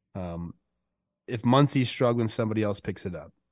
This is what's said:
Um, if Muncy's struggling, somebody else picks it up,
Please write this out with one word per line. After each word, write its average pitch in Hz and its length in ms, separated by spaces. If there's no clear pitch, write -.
Um, 85 380
if 120 140
Muncy's 131 480
struggling, 120 400
somebody 110 340
else 104 160
picks - 260
it 92 100
up, 71 180